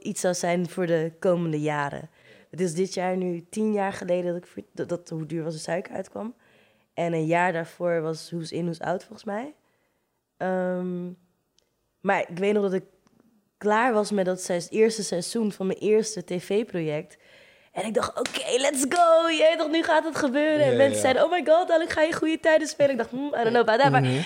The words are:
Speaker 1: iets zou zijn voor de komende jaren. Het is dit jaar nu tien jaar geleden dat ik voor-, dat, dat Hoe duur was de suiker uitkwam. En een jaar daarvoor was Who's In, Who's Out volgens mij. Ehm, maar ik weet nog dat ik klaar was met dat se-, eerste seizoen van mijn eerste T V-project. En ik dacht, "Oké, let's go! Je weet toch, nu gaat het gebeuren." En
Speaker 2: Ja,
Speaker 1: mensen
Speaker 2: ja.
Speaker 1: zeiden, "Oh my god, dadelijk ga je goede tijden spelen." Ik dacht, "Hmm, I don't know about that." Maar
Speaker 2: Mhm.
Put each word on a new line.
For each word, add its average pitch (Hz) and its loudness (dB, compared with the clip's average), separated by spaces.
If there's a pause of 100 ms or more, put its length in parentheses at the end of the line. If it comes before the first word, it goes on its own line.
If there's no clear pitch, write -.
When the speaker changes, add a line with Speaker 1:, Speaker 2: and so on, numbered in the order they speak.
Speaker 1:
iets - -6
zou 180 2
zijn 175 0
voor 185 -2
de 165 0
komende 170 0
jaren. 147 -4 (400)
Het 151 -8
is 180 -2
dit 185 -2
jaar 185 -2
nu 175 -4
tien 220 -2
jaar 196 -2
geleden 180 -2
dat 175 -6
ik - -20
voor-, - -16 (100)
dat, - -6
dat 165 -6
Hoe 160 -6
duur 160 -6
was 160 -6
de 156 -10
suiker 170 -6
uitkwam. 202 -10 (580)
En 170 -2
een 160 -2
jaar 175 2
daarvoor 165 -4
was 160 -8
Who's 165 -8
In, 165 -6
Who's 170 -6
Out 180 -6
volgens - -20
mij. 226 -8 (840)
Ehm, 180 -4 (880)
maar 190 0
ik 170 -10
weet 202 0
nog 208 2
dat 190 0
ik 185 -4 (720)
klaar 220 2
was 208 0
met 196 0
dat 185 -2
se-, 175 -4
eerste 220 2
seizoen 202 -2
van 190 -8
mijn 190 -2
eerste 208 0
T 180 -6
V-project. 175 -4 (540)
En - -8
ik 220 -6
dacht, - -2
"Oké, - -4
let's 277 0
go! 330 6
Je 311 4
weet 339 2
toch, 311 0
nu 330 2
gaat 320 2
het 311 -6
gebeuren." 294 2
En 262 4
Speaker 2:
Ja, 240 2
Speaker 1:
mensen 277 6
Speaker 2:
ja. - -2
Speaker 1:
zeiden, 262 4
"Oh 320 2
my 349 0
god, 330 4
dadelijk 330 2
ga 320 0
je 320 2
goede 320 -2
tijden 311 4
spelen." 285 2
Ik 262 -2
dacht, 226 -2
"Hmm, 269 -6
I 294 -4
don't 233 0
know 233 4
about 220 4
that." 269 6
Maar 254 6
Speaker 2:
Mhm. 127 2 (140)